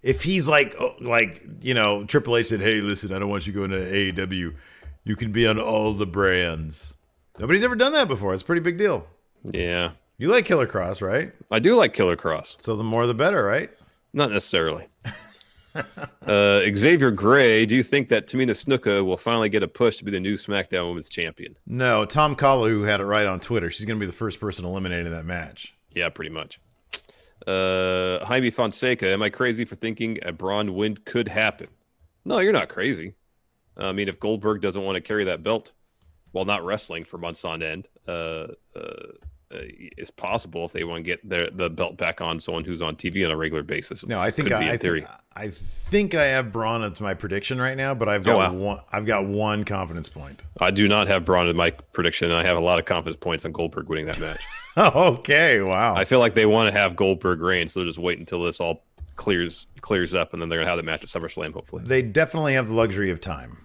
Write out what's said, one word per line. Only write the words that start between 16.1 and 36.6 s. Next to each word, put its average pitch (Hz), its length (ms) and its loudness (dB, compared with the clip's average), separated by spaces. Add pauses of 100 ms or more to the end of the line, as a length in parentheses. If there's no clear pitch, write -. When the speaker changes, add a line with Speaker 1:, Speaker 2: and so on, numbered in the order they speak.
Speaker 2:
Uh, 101 320 6 (160)
Xavier 135 360 4
Gray, 113 540 6
do 110 120 2
you 131 40 4
think 135 280 0
that 110 180 2
Tamina 127 240 0
Snuka 101 540 0
will 92 100 0
finally 113 320 0
get 101 160 0
a 85 60 -4
push 117 300 2
to - 40 -16
be 101 80 -4
the 95 80 -2
new 95 160 -2
SmackDown 92 540 -4
Women's 85 180 -10
Champion? - 480 -8 (100)
Speaker 1:
No, 120 380 2
Tom 147 320 2
Kalu 117 500 4
had 104 140 2
it 98 60 -2
right 104 200 2
on 92 140 -2
Twitter. 87 320 -2
She's 107 140 -8
gonna 110 120 -4
be 104 80 -2
the 90 60 -6
first 104 300 -6
person 92 240 -6
eliminated 90 400 -4
in 85 80 -6
that 82 100 -10
match. 82 500 -10 (180)
Speaker 2:
Yeah, 85 180 -2
pretty 80 220 -12
much. 80 280 -14 (880)
Uh, 92 760 0
Jaime 123 240 2
Fonseca, 117 580 0
am 95 160 2
I 104 60 0
crazy 117 340 -2
for 104 120 -10
thinking 113 480 -6
a 85 100 -8
Braun 98 400 -2
win 104 240 -2
could - 320 -2
happen? 110 380 -2 (580)
No, 226 140 0
you're 196 120 4
not 117 160 2
crazy. 98 460 -4 (640)
I 95 160 -4
mean, 98 160 -2
if - 100 -10
Goldberg 107 420 -2
doesn't 98 220 -4
wanna 95 160 -4
carry 107 240 -2
that 85 180 -2
belt 107 300 -4 (600)
while 95 100 -2
not 95 220 -2